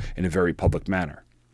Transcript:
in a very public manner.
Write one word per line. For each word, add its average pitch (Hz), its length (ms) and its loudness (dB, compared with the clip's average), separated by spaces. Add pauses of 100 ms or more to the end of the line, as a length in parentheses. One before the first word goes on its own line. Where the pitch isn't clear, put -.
(180)
in 92 80 0
a 90 40 2
very 87 220 2
public 85 360 0
manner. 90 360 -2 (300)